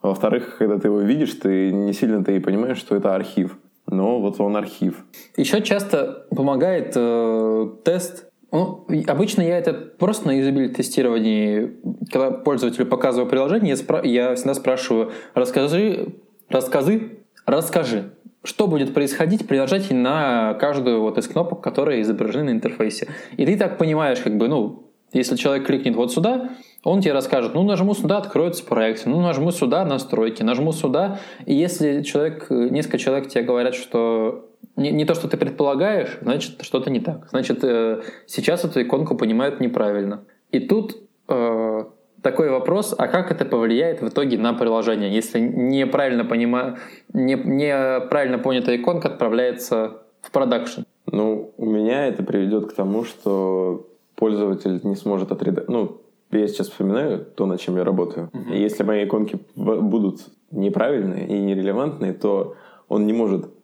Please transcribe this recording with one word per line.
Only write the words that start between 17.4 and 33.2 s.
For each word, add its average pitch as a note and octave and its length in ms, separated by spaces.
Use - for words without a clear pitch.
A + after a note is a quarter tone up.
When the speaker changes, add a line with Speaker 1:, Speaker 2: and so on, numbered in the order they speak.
Speaker 2:
расскажи". B2+ 640
Что - 240
будет C#3 280
происходить D#3+ 520
при C3+ 120
нажатии F#3 360
на B2 600
каждую B2+ 480
вот G#2+ 160
из A2+ 100
кнопок, E3+ 320
которые C3+ 420
изображены A2 420
на C3+ 120
интерфейсе. - 520
И C3+ 80
ты F#3 140
так G3 200
понимаешь, D#3 420
как G#2+ 160
бы, A2+ 120
ну, C3 360
если B2+ 240
человек C3+ 300
кликнет B2+ 300
вот A#2+ 160
сюда, A#3+ 380
он F#3+ 160
тебе D#3 120
расскажет, C3 420
ну, E3 100
нажму G3+ 300
сюда, G3 240
откроется A3+ 460
проект, A2+ 400
ну, C#3+ 160
нажму E3 300
сюда, D#3+ 340
настройки, A#2 580
нажму B2 300
сюда. D#3+ 460
И - 100
если D3 480
человек, D3+ 460
э, B2 220
несколько C#3+ 280
человек C3+ 300